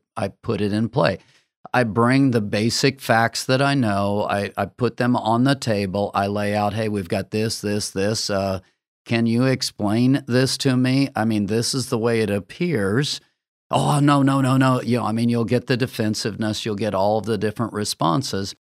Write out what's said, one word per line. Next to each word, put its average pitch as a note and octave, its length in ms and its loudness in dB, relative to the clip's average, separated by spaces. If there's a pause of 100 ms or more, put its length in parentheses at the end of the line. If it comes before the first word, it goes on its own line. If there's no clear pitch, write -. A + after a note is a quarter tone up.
(160)
I G2+ 120 -4
put G2+ 340 -6
it G2+ 100 -2
in G#2+ 160 0
play. C#3 300 0 (560)
I B2 100 4
bring A#2+ 480 4
the A2+ 100 2
basic A2 580 0
facts A#2 440 2
that C3 180 2
I C#3 120 2
know. G2+ 540 0
I, G2+ 300 -2
I G2+ 80 -2
put A2+ 320 -4
them B2 180 2
on A#2 280 2
the C#3 100 4
table. G2+ 580 -2
I G2+ 140 0
lay G#2 280 -2
out, G#2 200 0
"Hey, A2 140 -4
we've G2+ 200 -4
got G2 220 -4
this, G#2+ 320 -4
this, G#2 260 -2
this. G2+ 400 -2
Uh, F#2+ 320 -2 (460)
can A#2 180 0
you A#2 200 2
explain B2+ 840 0
this B2+ 320 0
to C3 180 0
me? C3 400 2
I A2 80 0
mean, G#2+ 220 0
this A2+ 260 -2
is B2+ 160 -4
the B2 80 -2
way A#2 240 0
it G#2+ 80 0
appears." A2 920 -2 (480)
"Oh, C#3+ 300 2
no, C#3+ 220 4
no, C3+ 200 2
no, C3 160 4
no." C3 240 4
You A#2 160 0
know, G#2 80 -2
I G#2+ 60 -2
mean, A#2 180 0
you'll A#2 160 0
get A#2+ 200 0
the B2+ 120 0
defensiveness. G#2+ 880 -4
You'll A2 80 -4
get G#2 200 -4
all G2+ 240 2
of G#2 60 -4
the G#2+ 140 -2
different G#2 340 -4
responses. G#2+ 880 -4